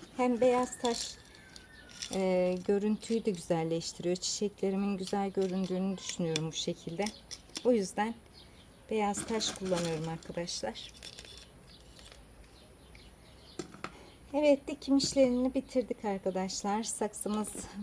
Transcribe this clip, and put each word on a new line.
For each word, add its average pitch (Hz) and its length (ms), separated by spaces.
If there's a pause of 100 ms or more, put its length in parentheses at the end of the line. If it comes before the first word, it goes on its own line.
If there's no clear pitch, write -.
(160)
hem 247 240
beyaz 247 380
taş, - 360 (1000)
e, 185 400 (120)
görüntüyü 214 580
de 226 60
güzelleştiriyor. 165 880
Çiçeklerimin 196 800
güzel 196 340
göründüğünü 190 680
düşünüyorum 160 500
bu 156 80
şekilde. 170 480 (600)
O 247 80
yüzden 214 420 (760)
beyaz 208 360
taş 220 240
kullanıyorum 170 580
arkadaşlar. - 840 (3500)
Evet, 285 340
dikim 277 280
işlerini 262 580
bitirdik 254 500
arkadaşlar. 196 800
Saksımız 208 640 (340)